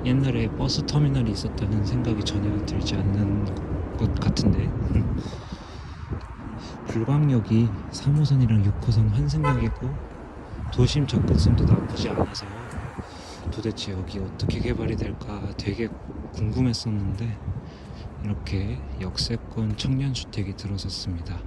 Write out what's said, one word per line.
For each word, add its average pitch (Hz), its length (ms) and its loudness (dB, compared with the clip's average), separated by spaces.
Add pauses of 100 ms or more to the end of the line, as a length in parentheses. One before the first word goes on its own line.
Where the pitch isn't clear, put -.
옛날에 127 460 4
버스 135 340 0
터미널이 135 460 2
있었다는 104 560 0
생각이 117 380 0
전혀 101 420 0
들지 - 300 0
않는 101 480 2 (520)
것 - 240 2
같은데. - 500 4 (220)
<laughs> - 2000 -4
불광역이 117 800 4 (200)
삼 143 260 2
호선이랑 127 500 6
육 - 200 2
호선 110 220 6
환승역이고 131 800 2 (840)
도심 127 340 4
접근성도 - 580 6
나쁘지 - 460 4
않아서 - 340 -2 (1040)
도대체 107 420 -4
여기 95 260 -6
어떻게 - 420 -2
개발이 117 360 0
될까 - 440 -6 (160)
되게 104 320 -2 (440)
궁금했었는데 110 1040 -2 (840)
이렇게 101 560 -4 (200)
역세권 107 760 -4
청년주택이 127 800 -2
들어섰습니다. 90 920 -6